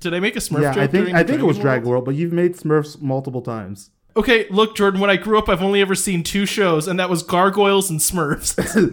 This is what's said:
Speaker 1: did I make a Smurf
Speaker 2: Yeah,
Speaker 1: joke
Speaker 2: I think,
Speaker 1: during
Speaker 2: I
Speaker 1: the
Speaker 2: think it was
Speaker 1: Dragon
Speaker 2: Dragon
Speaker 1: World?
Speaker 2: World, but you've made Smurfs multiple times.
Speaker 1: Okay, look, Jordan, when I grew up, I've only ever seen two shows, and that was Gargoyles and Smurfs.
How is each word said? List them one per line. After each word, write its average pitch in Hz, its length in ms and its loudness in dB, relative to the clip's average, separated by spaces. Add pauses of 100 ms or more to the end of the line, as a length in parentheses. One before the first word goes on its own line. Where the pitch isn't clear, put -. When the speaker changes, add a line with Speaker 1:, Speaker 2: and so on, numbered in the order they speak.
Speaker 1:
did 170 140 -6
I 180 60 -2
make 220 160 -2
a 226 40 -4
Smurf 147 220 -2
Speaker 2:
Yeah, 143 120 2
Speaker 1:
joke 139 80 0
Speaker 2:
I 135 60 2
think, 135 40 0 (120)
Speaker 1:
during 175 120 -2
Speaker 2:
I 170 60 6
Speaker 1:
the 165 100 2
Speaker 2:
think 285 100 0
it 226 40 2
was 151 100 2
Speaker 1:
Dragon 139 100 -2
Speaker 2:
Dragon 123 220 0
Speaker 1:
World? 123 40 0
Speaker 2:
World, 123 140 0
but 139 100 -2
you've 170 160 -2
made 175 240 0
Smurfs 151 440 -2
multiple 131 400 -4
times. 107 500 -10 (260)
Speaker 1:
Okay, 220 340 2
look, 214 240 2
Jordan, 196 260 0
when 202 100 2
I 190 60 4
grew 214 220 0
up, 214 100 0
I've 185 140 0
only 196 180 2
ever 196 140 2
seen 180 300 -2
two 202 200 -2
shows, 175 440 0
and 175 100 -2
that 180 100 -2
was 170 140 0
Gargoyles 196 680 2
and 160 120 -4
Smurfs. - 580 -2 (340)